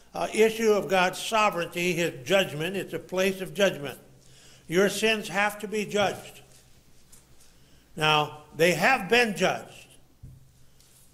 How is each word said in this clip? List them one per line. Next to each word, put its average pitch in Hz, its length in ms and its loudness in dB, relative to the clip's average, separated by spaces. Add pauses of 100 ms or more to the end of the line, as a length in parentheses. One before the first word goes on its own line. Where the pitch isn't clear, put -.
(140)
uh, 170 180 -4
issue 220 380 4
of 185 180 2
God's 185 300 2
sovereignty, 175 760 0
his 165 300 -4
judgment. 170 520 0
It's 170 160 -8
a - 80 -6
place 190 400 -2
of 180 120 -10
judgment. 147 460 -2 (720)
Your 185 200 2
sins 214 400 -2
have 202 300 -2
to 226 80 -10
be 208 180 -4
judged. 185 520 -4 (1600)
Now, 151 480 2 (120)
they 170 160 4
have 196 360 2
been 226 280 2
judged, 139 520 -4 (1300)